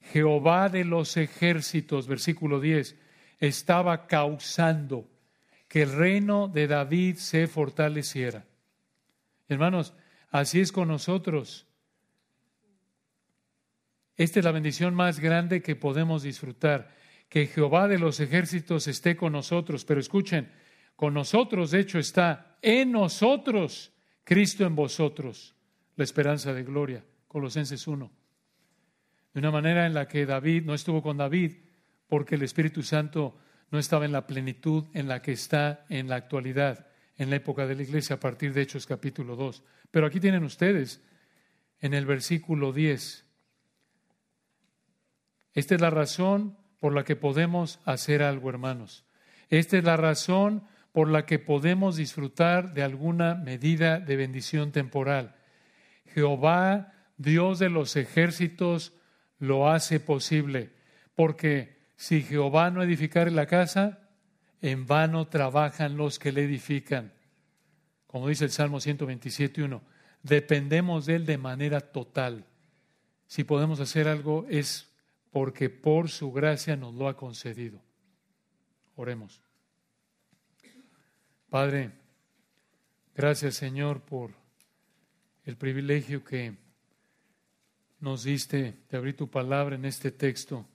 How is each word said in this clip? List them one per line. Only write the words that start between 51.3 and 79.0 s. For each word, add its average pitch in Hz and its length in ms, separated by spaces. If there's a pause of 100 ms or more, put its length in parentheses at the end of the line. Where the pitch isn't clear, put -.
podemos 175 560
disfrutar 170 800
de 139 80
alguna 170 500
medida 160 640
de 143 160
bendición 135 560
temporal. 135 640 (720)
Jehová, 165 880 (240)
Dios 170 400
de 180 140
los 151 240
ejércitos, 170 960 (500)
lo 135 260
hace 160 300
posible, 143 720 (440)
porque 156 800
si 156 240
Jehová 147 500
no 185 100
edificare 170 480
la 160 160
casa, 190 540 (640)
en 131 260
vano 160 400
trabajan 143 720
los 147 200
que 147 140
le 143 140
edifican. 139 680 (960)
Como 131 220
dice 151 160
el 139 60
Salmo 143 280
ciento 147 260
veintisiete 131 560
uno, 135 200 (400)
dependemos 147 840
de 160 100
Él 165 100
de 156 120
manera 135 440
total. 123 640 (840)
Si - 160
podemos 147 380
hacer 151 260
algo 151 420
es - 400 (400)
porque 135 400
por 156 400
su 139 220
gracia 147 460
nos 120 180
lo 135 140
ha 135 80
concedido. 117 640 (1120)
Oremos. 117 460 (2000)